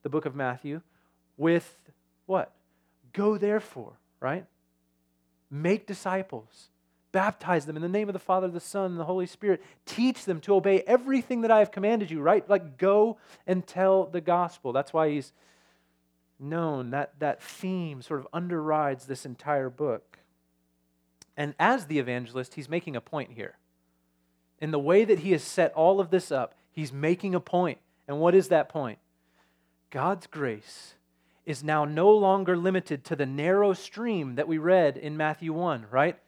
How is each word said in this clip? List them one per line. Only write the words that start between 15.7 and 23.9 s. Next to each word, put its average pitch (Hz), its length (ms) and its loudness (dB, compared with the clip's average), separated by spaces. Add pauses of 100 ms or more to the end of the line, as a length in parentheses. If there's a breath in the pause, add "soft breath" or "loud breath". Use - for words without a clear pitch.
known. 147 520 -4
That, 143 280 -6
that 147 240 -4
theme 175 580 -6
sort 139 200 -6
of - 120 -14
underrides 151 760 -2
this 135 200 -10
entire 135 420 -4
book. 123 520 -6 (1160)
And 147 220 -6
as 208 280 2
the 151 120 -2
evangelist, 123 560 -6
he's 135 140 -12
making 160 280 -6
a 113 40 -6
point 143 320 -10
here. 113 260 -14 (1000)